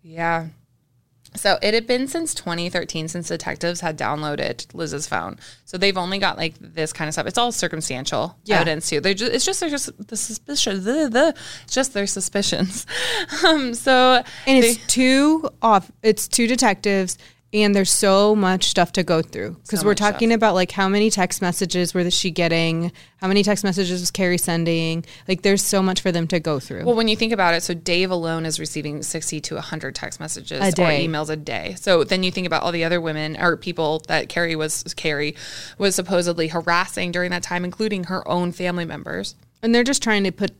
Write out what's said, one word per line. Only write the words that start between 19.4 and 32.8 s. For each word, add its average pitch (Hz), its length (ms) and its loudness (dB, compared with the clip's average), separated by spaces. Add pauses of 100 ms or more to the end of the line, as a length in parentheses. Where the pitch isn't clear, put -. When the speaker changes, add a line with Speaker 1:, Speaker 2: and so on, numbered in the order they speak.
Speaker 2:
'cause 202 120 -2
Speaker 1:
So 196 60 -2
Speaker 2:
we're 208 60 6
Speaker 1:
much 202 80 2
stuff. 208 140 2
Speaker 2:
talking 226 200 2
about, 220 220 4
like, 185 160 2
how 190 180 0
many 208 200 4
text 185 320 0
messages 180 520 -2
were 175 180 0
she - 200 0
getting? 165 600 0 (260)
How 185 100 -4
many 202 160 4
text 202 200 0
messages 180 380 0
was 175 100 -2
Carrie 180 260 0
sending? 165 680 0 (220)
Like, 185 160 -2
there's 196 180 4
so 196 200 2
much 185 200 2
for 190 100 0
them 165 160 0
to 175 120 0
go 151 200 -2
through. 143 260 -8
Speaker 1:
Well, 240 100 4
when 226 120 2
you 214 80 2
think 226 160 -2
about 190 220 4
it, 170 100 0
so 180 100 -4
Dave 175 380 0
alone 165 340 -2
is 156 140 -4
receiving 151 440 -8
sixty 160 380 -6
to 160 160 -8
a - 40 -6
hundred 151 340 -10
text - 240 -10
messages 156 420 -8
Speaker 2:
A 196 60 2
Speaker 1:
or 185 40 4
Speaker 2:
day. 160 360 2
Speaker 1:
emails 156 220 -4
a 156 80 -2
day. 139 420 -8
So 175 240 4
then 185 200 0
you 180 80 0
think 180 160 -4
about 160 160 -2
all 175 100 0
the 170 100 -2